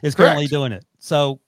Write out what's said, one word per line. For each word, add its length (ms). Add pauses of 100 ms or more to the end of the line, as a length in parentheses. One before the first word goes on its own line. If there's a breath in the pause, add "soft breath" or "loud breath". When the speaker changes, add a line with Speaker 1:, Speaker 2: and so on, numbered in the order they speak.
Speaker 1:
is 140
currently 300
Speaker 2:
Correct. 60
Speaker 1:
doing 200
it. 140 (140)
So 480